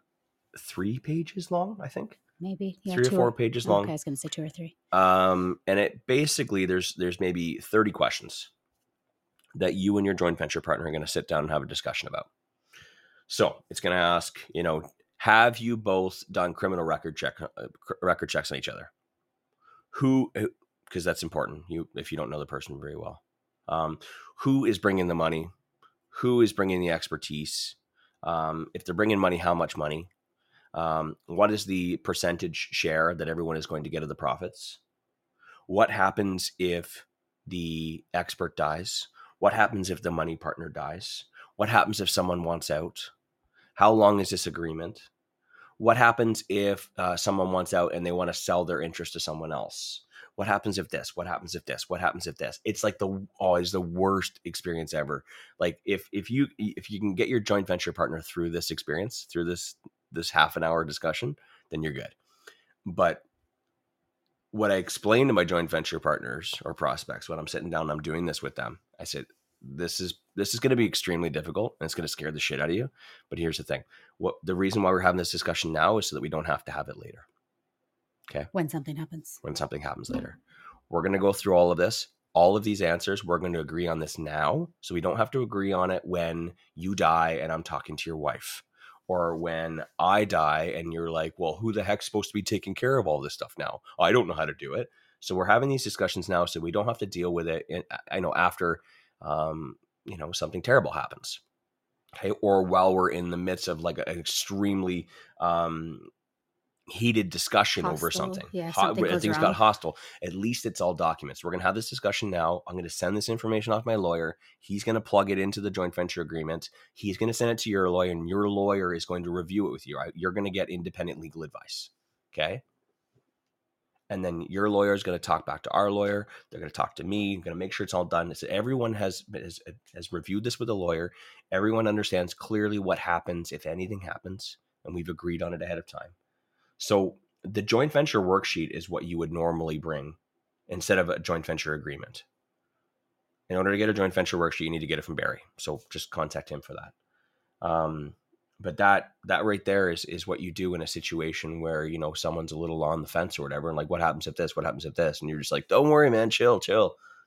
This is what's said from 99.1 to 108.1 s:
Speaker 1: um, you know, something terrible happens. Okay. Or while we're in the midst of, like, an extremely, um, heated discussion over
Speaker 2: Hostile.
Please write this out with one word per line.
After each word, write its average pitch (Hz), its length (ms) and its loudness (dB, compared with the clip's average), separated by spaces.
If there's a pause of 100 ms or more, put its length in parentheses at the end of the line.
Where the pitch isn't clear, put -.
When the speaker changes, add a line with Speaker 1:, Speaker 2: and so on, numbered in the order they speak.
Speaker 1:
um, 78 540 -4 (280)
you 95 120 -12
know, 80 160 -8
something 85 300 -4
terrible 120 300 4
happens. - 480 -8 (760)
Okay. 101 140 -2 (120)
Or 98 200 6
while 92 320 6
we're 92 160 4
in 87 200 -2
the 87 60 -4
midst 90 320 -2
of, 80 120 -2
like, 85 180 -2
an 87 200 -4
extremely, 98 920 0 (320)
um, 82 680 -2 (800)
heated 110 420 2
discussion 101 540 2
over 82 220 -2
Speaker 2:
Hostile. 80 200 -2